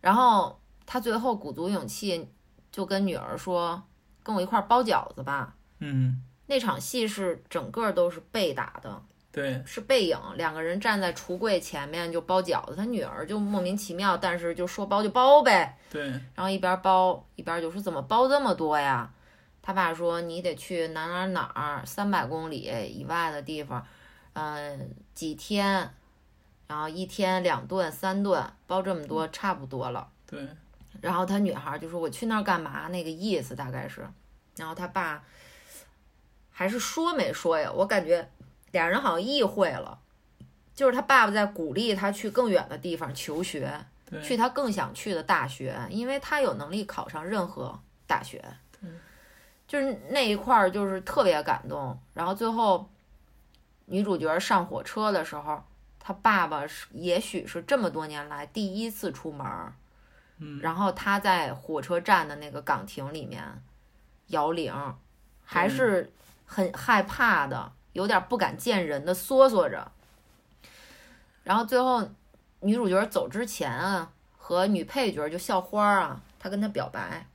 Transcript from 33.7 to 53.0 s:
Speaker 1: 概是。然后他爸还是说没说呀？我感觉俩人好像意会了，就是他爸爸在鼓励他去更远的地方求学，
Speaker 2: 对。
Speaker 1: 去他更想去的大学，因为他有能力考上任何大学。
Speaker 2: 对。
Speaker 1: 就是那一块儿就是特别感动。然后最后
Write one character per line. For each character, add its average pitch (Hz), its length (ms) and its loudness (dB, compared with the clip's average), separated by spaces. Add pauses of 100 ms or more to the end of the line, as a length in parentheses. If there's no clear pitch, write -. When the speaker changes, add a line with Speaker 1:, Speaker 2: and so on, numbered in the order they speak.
Speaker 1:
概 - 160 -8
是。 - 220 -14 (480)
然 160 100 -10
后 165 80 -8
他 175 140 -8
爸 165 340 -4 (1300)
还 - 160 -4
是 226 120 0
说 330 360 0
没 220 160 0
说 165 280 0
呀？ 135 120 -2
我 - 140 2
感 202 180 2
觉 165 240 2 (440)
俩 170 180 2
人 190 100 2
好 269 120 2
像 170 100 0
意 262 220 2
会 190 280 2
了， - 280 -8 (760)
就 269 120 2
是 247 80 6
他 262 80 0
爸 247 240 8
爸 202 60 0
在 208 120 4
鼓 165 300 -4
励 220 200 0
他 196 160 0
去 208 200 -6
更 240 180 2
远 180 220 4
的 147 80 -8
地 165 180 -6
方 147 180 -6
求 156 280 -6
学， 143 420 -8 (260)
Speaker 2:
对。 156 120 -10
Speaker 1:
去 254 120 -2
他 240 140 4
更 254 240 -2
想 190 220 -4
去 - 180 -6
的 160 100 -2
大 160 240 2
学， 131 320 -8 (120)
因 220 160 -4
为 277 140 -2
他 294 200 -2
有 247 140 2
能 160 180 -8
力 202 140 -4
考 - 200 -8
上 156 160 -10
任 185 240 -2
何 - 320 -10 (280)
大 - 160 0
学。 - 200 -14 (380)
Speaker 2:
对。 190 80 -14 (800)
Speaker 1:
就 294 120 -4
是 269 160 0 (140)
那 262 180 2
一 208 80 2
块 233 220 4
儿 190 140 6
就 202 180 -2
是 190 140 -2
特 - 200 2
别 156 200 6
感 - 260 -2
动。 139 260 -6 (200)
然 160 100 -4
后 185 100 0
最 226 140 -2
后 208 400 2 (960)